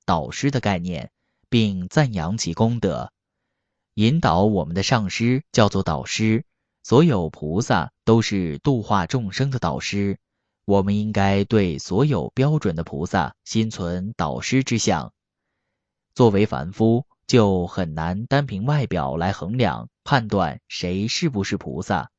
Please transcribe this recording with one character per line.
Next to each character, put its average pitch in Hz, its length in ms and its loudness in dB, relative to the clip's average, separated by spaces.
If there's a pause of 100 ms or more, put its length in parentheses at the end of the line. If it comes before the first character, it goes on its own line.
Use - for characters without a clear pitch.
导 78 240 -2
师 139 200 -2
的 139 80 -2
概 101 200 0
念， 85 320 -8 (400)
并 101 380 0
赞 135 260 2
扬 92 240 -2
其 82 160 -4
功 117 260 0
德。 67 320 -2 (800)
引 117 260 4
导 95 260 4
我 101 200 2
们 80 100 -8
的 95 80 0
上 107 280 0
师 123 320 0 (100)
叫 107 160 4
做 98 140 0
导 73 240 -4
师， 110 400 0 (360)
所 139 220 6
有 98 240 2
菩 78 320 -4
萨 90 320 0 (140)
都 113 160 6
是 87 340 -4
度 123 260 0
化 98 240 0
众 110 240 -4
生 135 200 -2
的 127 80 -4
导 73 220 -4
师。 101 380 -2 (460)
我 98 160 4
们 101 160 0
应 107 160 -2
该 98 320 2
对 95 340 2
所 113 280 0
有 87 280 -2
标 147 240 2
准 95 160 -2
的 80 100 -6
菩 73 200 -6
萨 90 300 -2 (100)
心 113 260 -2
存 92 460 -6
导 71 240 -4
师 131 240 0
之 117 140 -2
相。 78 340 -2 (1040)
作 120 160 6
为 101 160 4
凡 90 260 -6
夫， 113 320 2 (220)
就 98 400 4
很 90 260 -4
难 85 320 -4
单 139 220 0
凭 107 180 -6
外 143 220 0
表 71 320 -2
来 90 140 0
衡 101 260 -6
量、 67 320 -2 (140)
判 123 220 0
断 92 320 -2 (100)
谁 92 380 -4
是 165 220 -2
不 104 160 -2
是 101 140 -4
菩 71 240 -10
萨。 78 360 -4